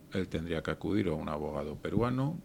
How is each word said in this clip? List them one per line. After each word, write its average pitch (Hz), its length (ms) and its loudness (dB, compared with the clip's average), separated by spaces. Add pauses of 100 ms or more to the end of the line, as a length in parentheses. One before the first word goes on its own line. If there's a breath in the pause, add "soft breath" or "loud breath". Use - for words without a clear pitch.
(120)
él 92 160 0
tendría 82 340 -2
que 80 100 -2
acudir 92 360 2
a 80 60 2
un 80 160 -2
abogado 73 480 -2
peruano 127 680 2